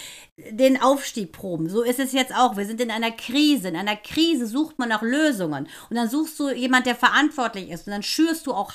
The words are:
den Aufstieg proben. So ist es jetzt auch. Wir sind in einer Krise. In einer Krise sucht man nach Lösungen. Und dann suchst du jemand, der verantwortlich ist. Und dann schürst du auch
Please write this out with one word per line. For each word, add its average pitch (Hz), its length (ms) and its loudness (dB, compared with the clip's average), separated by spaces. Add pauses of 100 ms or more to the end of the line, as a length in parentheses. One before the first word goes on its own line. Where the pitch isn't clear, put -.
(520)
den 262 280 4
Aufstieg 262 520 0
proben. 165 360 -4
So 196 140 0
ist 247 160 0
es 262 140 -2
jetzt 262 200 0
auch. 240 260 4
Wir 202 100 -2
sind 220 120 -6
in 233 120 -2
einer 226 180 -2
Krise. 254 600 2
In 160 60 -4
einer 208 200 -2
Krise 311 500 0
sucht 277 320 -2
man 240 100 -2
nach 220 140 0
Lösungen. 226 640 0 (220)
Und 226 60 -6
dann 233 160 0
suchst 302 280 -4
du 285 120 -2
jemand, 247 340 2
der 247 80 2
verantwortlich 240 800 0
ist. 170 160 -12
Und 208 60 -6
dann 202 100 -6
schürst 320 420 0
du 262 80 -4
auch 196 220 -6